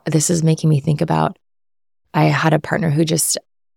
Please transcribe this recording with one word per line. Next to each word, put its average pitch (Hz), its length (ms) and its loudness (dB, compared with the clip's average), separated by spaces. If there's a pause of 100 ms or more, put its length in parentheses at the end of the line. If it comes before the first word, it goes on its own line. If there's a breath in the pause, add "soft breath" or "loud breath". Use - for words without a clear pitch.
this 151 240 0
is 170 140 0
making 160 260 0
me 147 120 2
think 151 200 -2
about, 156 380 -2 (760)
I 156 120 2
had 151 280 2
a 156 60 2
partner - 320 -2
who 156 160 2
just, 160 320 -2 (380)